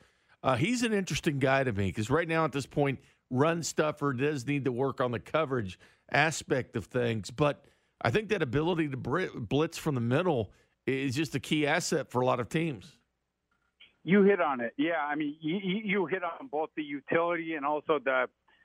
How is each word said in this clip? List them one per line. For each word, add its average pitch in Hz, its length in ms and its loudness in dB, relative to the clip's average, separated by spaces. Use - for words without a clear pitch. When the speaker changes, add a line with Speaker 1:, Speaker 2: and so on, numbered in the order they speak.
Speaker 1:
Uh, 131 140 2
he's 226 260 0
an 226 100 0
interesting 170 460 -2
guy 135 240 2
to 127 100 0
me 98 200 0
'cause 110 180 -4
right 170 160 2
now 160 180 2
at 151 80 -2
this 139 140 -4
point, 139 320 0
run 160 320 2
stuffer 147 500 0
does 135 340 -2
need 143 180 -2
to 127 80 0
work 131 280 -2
on 123 100 2
the 110 100 -2
coverage 127 580 -2
aspect 143 680 0
of 110 100 -4
things. 117 440 -2
But 143 340 0
I - 80 2
think 214 200 0
that 196 120 2
ability 156 460 0
to 131 80 -6
bri-, 131 380 -2
blitz 143 440 0
from 151 160 -2
the 123 60 0
middle 127 520 0
is 135 300 0
just 151 180 -2
a - 60 -2
key 151 260 0
asset 160 440 0
for 123 100 0
a 127 60 4
lot 127 140 2
of 110 100 -4
teams. 160 480 -4
Speaker 2:
You 196 200 6
hit 196 180 6
on 139 200 0
it. 117 160 -6
Yeah, 160 260 0
I 147 120 -2
mean, 151 260 -4
you, 160 220 -2
you, 190 220 -2
you 190 220 0
hit 180 160 -4
on 165 260 -8
both 151 280 -4
the 156 60 -6
utility 165 720 -2
and 143 100 -6
also 151 340 0
the, 127 300 0